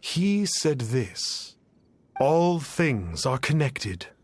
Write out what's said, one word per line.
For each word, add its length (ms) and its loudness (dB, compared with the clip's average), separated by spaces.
He 460 2
said 320 0
this, 760 -4
All 400 4
things 640 -2
are 120 0
connected. 680 -2